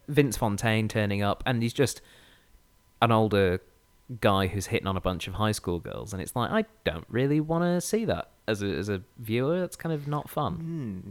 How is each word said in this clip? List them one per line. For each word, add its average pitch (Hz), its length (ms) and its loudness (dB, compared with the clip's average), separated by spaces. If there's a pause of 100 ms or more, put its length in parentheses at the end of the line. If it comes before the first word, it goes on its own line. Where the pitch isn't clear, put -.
Vince 139 280 4
Fontaine 110 520 2
turning 101 340 2
up, 101 220 0
and 120 180 2
he's 117 100 0
just - 280 2 (1000)
an 117 80 4
older 101 500 4 (600)
guy 98 260 4
who's 92 220 -4
hitting - 180 -2
on 95 100 0
a 92 40 -2
bunch 90 260 -2
of 95 80 -8
high 107 180 0
school 87 280 -2
girls, - 320 -10
and 92 100 -6
it's - 140 -8
like, 120 140 -2
I 220 140 2 (200)
don't 82 240 -2
really 139 320 2
wanna 170 400 0
see 220 240 -2
that 117 260 -2 (160)
as 104 160 -2
a, 101 40 -2
as 95 220 -2
a 98 140 -2 (160)
viewer. 127 400 -2
That's 180 180 -6
kind 165 160 -4
of 147 140 -4
not 147 240 -6
fun. 147 800 -6